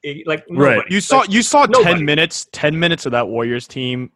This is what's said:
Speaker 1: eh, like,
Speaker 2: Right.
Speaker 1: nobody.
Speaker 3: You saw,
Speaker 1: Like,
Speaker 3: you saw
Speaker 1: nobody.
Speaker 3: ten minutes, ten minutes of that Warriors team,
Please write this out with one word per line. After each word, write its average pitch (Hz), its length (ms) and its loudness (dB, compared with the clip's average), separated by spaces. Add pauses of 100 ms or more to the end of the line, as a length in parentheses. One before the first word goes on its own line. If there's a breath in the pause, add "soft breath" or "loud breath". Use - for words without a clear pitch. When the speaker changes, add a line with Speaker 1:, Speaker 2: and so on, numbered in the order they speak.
Speaker 1:
eh, 147 120 -10 (100)
like, 156 240 -6
Speaker 2:
Right. 139 260 2
Speaker 1:
nobody. 104 200 -4
Speaker 3:
You 208 40 0
saw, 269 200 2
Speaker 1:
Like, 202 120 0
Speaker 3:
you 226 100 2
saw 285 260 4
Speaker 1:
nobody. 208 260 4
Speaker 3:
ten 165 100 -2
minutes, 151 480 -2
ten 151 260 -2
minutes 170 280 -2
of 127 80 -4
that 120 160 0
Warriors 117 360 -4
team, 127 500 -8